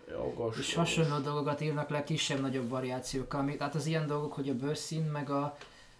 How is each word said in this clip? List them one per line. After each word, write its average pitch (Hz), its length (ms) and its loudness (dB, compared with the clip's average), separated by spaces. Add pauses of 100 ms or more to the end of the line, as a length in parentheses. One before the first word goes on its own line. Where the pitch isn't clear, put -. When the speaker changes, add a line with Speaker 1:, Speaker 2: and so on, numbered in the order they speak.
Speaker 1:
Jogos, - 500 -2
Speaker 2:
és - 140 -2
Speaker 1:
jogos. 165 220 4
Speaker 2:
hasonló 147 280 4
dolgokat 147 380 0
írnak 151 280 0
le 147 140 0
kisebb-nagyobb 135 680 0
variációkkal, 127 720 -2
ami, 143 160 2
tehát 143 200 -4
az 143 100 0
ilyen 156 220 2
dolgok, 147 260 0
hogy 139 160 -2
a 131 60 2
bőrszín, 151 480 0
meg 147 260 0
a 143 260 0 (440)